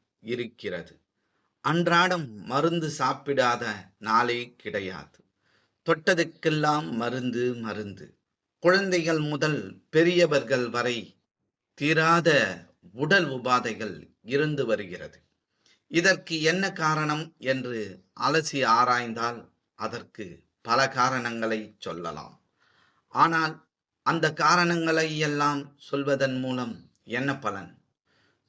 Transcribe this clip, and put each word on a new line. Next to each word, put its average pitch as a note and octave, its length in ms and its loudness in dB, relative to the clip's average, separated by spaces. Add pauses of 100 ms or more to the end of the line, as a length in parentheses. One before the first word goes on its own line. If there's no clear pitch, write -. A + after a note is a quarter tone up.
(200)
இருக்கிறது. G#2+ 800 -8 (600)
அன்றாடம் E3 840 0
மருந்து D#3+ 520 0
சாப்பிடாத B2 1000 0
நாளே A#2+ 580 0
கிடையாது. G2 680 -10 (600)
தொட்டதுக்கெல்லாம் D#3+ 1080 0
மருந்து, B2 640 -2
மருந்து. G2+ 600 -10 (420)
குழந்தைகள் F3 600 2
முதல் D3 680 -2
பெரியவர்கள் D#3 800 2
வரை A#2+ 460 -2 (580)
தீராத D#3 920 2 (260)
உடல் D3+ 360 2
உபாதைகள் A2+ 800 -2 (140)
இருந்து C#3+ 440 0
வருகிறது. F2+ 560 -4 (680)
இதற்கு F3 540 0
என்ன F3+ 300 0
காரணம் D#3 680 -2
என்று A#2+ 640 -6 (160)
அலசி C#3+ 460 0
ஆராய்ந்தால் A#2 840 2 (260)
அதற்கு A2 680 -12 (180)
பல C3 280 2
காரணங்களை A#2 880 -2
சொல்லலாம். E2 640 -10 (640)
ஆனால் D#3+ 560 2 (380)
அந்த D#3 320 2
காரணங்களை E3 840 2
எல்லாம் D3 600 0
சொல்வதன் C3+ 600 -2
மூலம் B2+ 500 -6 (140)
என்ன C3 360 -4
பலன்? G2 380 -8 (720)